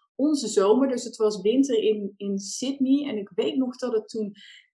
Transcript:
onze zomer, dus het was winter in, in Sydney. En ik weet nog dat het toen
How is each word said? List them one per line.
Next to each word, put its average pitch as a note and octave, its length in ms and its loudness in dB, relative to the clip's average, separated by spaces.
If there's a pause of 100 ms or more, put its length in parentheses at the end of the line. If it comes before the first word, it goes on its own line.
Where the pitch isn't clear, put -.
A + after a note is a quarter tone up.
(140)
onze C4+ 340 0
zomer, A3+ 400 4
dus B3 160 -4
het A3 120 -14
was G#3 240 0
winter A#3+ 420 2
in, G#3 340 0
in G3+ 220 -4
Sydney. C4+ 680 -2
En G#3+ 100 -6
ik G3 160 -10
weet C4+ 220 -2
nog B3+ 200 -2
dat A#3+ 160 -6
het A3 160 -2
toen G#3+ 240 -6 (420)